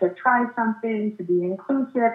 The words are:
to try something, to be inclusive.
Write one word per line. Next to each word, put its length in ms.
to 100
try 340
something, 600
to 80
be 180
inclusive. 720